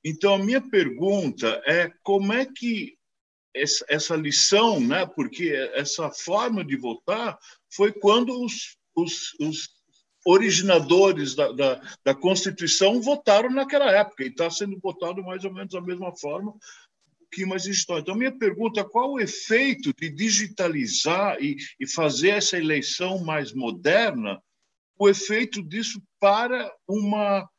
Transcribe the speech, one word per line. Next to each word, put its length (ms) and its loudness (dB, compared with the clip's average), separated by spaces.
Então, 300 2
a 40 2
minha 220 2
pergunta 1040 0
é 240 2
como 300 0
é 140 0
que 500 -6
essa, 360 -2
essa 260 -2
lição, 640 2
né, 260 0
porque 480 -4
essa 360 -4
forma 540 -2
de 120 -4
votar 600 -4
foi 180 2
quando 380 4
os, 320 -8
os, 440 -4
os 280 -4
originadores 1080 4
da, 180 2
da, 280 0
da 100 4
Constituição 840 2
votaram 500 4
naquela 400 2
época, 320 2
e 120 -6
tá 160 -2
sendo 280 -6
votado 440 -6
mais 220 -10
ou 80 -6
menos 200 -12
da 80 -8
mesma 340 -8
forma, 360 -8
um 680 -20
pouquinho 280 -8
mais 140 -4
digital. 380 -4
Então, 140 -6
minha 220 -2
pergunta, 480 -2
qual 280 -2
o 80 -4
efeito 760 0
de 160 -8
digitalizar 1300 -2
e, 160 -4
e 80 -6
fazer 420 2
essa 280 0
eleição 680 -2
mais 300 -4
moderna, 880 0
o 100 6
efeito 540 0
disso 400 -8
para 500 2
uma 640 0